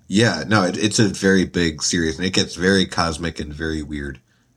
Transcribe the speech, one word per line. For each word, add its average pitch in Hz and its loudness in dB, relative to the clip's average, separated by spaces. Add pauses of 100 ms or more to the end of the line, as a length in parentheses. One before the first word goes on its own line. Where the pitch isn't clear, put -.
Yeah, 104 2
no, 101 4
it, 87 -2
it's 104 0
a 110 4
very 95 4
big 85 -2
series, 80 0
and 90 -4
it 95 -4
gets 92 -2
very 92 2
cosmic 82 -4
and 76 -10
very 78 -4
weird. 71 -10 (360)